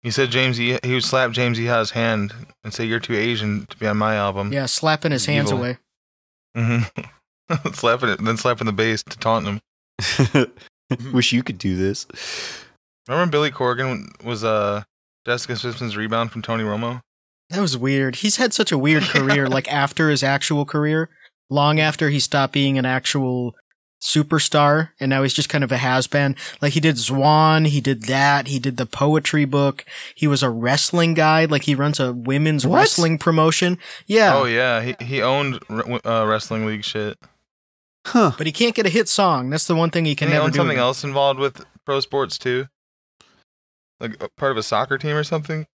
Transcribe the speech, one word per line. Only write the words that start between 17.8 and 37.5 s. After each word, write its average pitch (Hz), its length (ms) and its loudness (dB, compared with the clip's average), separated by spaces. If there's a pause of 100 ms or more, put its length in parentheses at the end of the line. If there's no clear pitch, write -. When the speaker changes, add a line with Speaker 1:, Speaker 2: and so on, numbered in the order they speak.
Speaker 2:
He's 208 200 0
had 240 160 0
such - 180 0
a 151 60 2
weird 147 260 4
Speaker 1:
<laughs> - 60 -2
Speaker 2:
career, 139 380 2
like, 131 260 -2
after 143 380 2
his 139 120 2
actual 139 420 0
career, 156 440 0 (400)
long 147 300 4
after 156 300 2
he 143 100 0
stopped 135 340 0
being 139 240 2
an 127 80 0
actual 127 680 -2 (460)
superstar, 151 880 2 (100)
and 135 100 0
now 135 140 2
he's 131 100 0
just - 160 -2
kind 143 140 0
of 123 80 -2
a 131 60 0
has-been. 131 580 0 (260)
Like, 143 120 0
he 165 60 2
did 156 160 4
Zwan, 151 720 4
he 143 140 2
did 127 220 -2
that, 139 440 2
he 139 120 -2
did 123 180 -4
the 127 80 -2
poetry 151 600 2
book, 139 380 0 (300)
he - 140 0
was 139 160 2
a 131 60 2
wrestling 143 640 2
guy, 160 320 4
like, 151 180 0
he 143 120 2
runs 143 240 0
a 127 140 0
women's 135 540 0
Speaker 3:
What? 185 120 4
Speaker 2:
wrestling 165 380 2
promotion. 165 600 2 (280)
Yeah. 202 300 4
Speaker 1:
Oh, 139 100 4
yeah, 117 360 2
he, 120 220 -6
he 127 180 -2
owned 135 380 0 (100)
re-, 110 120 -6
w-, 120 240 -4
uh, 113 220 2
wrestling 110 380 -2
league 107 180 -6
shit. 107 340 -6 (880)